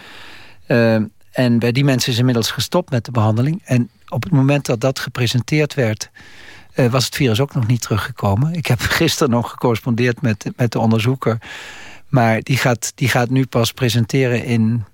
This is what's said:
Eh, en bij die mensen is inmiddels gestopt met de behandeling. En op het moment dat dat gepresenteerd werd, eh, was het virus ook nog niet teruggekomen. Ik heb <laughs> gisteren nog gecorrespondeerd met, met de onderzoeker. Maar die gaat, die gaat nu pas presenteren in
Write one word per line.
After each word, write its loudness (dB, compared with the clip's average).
Eh, 4
en 2
bij 2
die 2
mensen 2
is -2
inmiddels 2
gestopt -2
met -2
de -14
behandeling. 0
En 0
op -4
het -4
moment 2
dat -2
dat 0
gepresenteerd -2
werd, -2
eh, 2
was 2
het -6
virus 2
ook -2
nog 0
niet 2
teruggekomen. -2
Ik -4
heb 0
<laughs> 0
gisteren 2
nog 0
gecorrespondeerd 0
met, -2
met 0
de -2
onderzoeker. 0
Maar 4
die -2
gaat, -2
die -2
gaat 0
nu 2
pas 0
presenteren 0
in 0